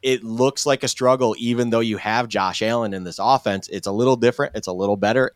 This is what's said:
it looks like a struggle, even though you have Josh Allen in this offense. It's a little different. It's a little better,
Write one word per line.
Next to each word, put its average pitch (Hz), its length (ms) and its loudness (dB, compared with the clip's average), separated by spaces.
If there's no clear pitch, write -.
it 127 220 0
looks 117 400 -2
like 139 180 0
a 131 60 -4
struggle, 127 500 2
even 120 300 0
though 113 120 2
you 110 180 -2
have 113 300 -2
Josh 95 340 -2
Allen 110 320 -2
in 92 100 -8
this 87 160 -12
offense. 107 480 0
It's 92 180 -8
a 98 60 -4
little 127 240 4
different. 117 400 0
It's 104 120 -8
a 92 40 -4
little 98 240 0
better, 117 400 2